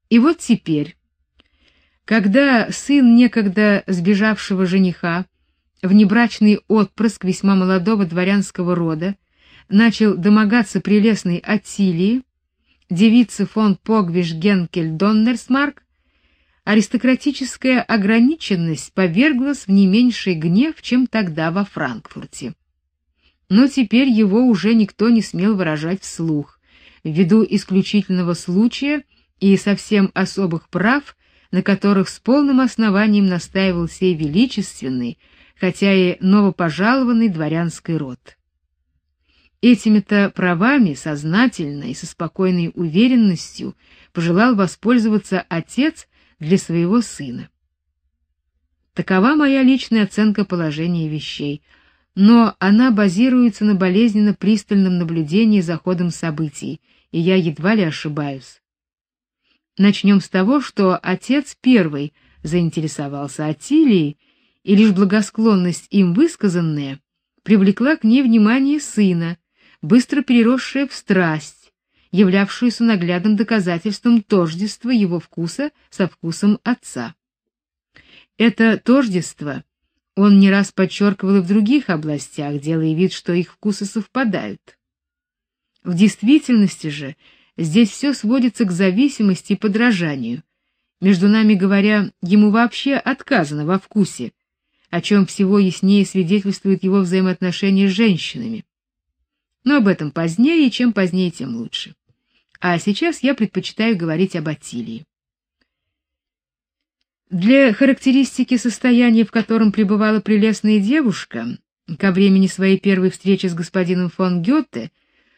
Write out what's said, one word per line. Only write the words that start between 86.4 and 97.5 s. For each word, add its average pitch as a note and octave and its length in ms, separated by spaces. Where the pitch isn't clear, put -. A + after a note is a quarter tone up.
же D3 300
здесь E3+ 340
все C#4 240
сводится A#3+ 500
к F#3 60
зависимости G3 840
и - 20
подражанию. E3+ 880
Между F#3+ 280
нами G#3+ 260
говоря, G3 560
ему G#3 280
вообще A#3+ 440
отказано D3+ 720
во F#3 120
вкусе, F3+ 540
о E3+ 120
чем G3 260
всего G3+ 320
яснее F#3+ 480
свидетельствуют F#3+ 800
его G3 160
взаимоотношения F#3+ 880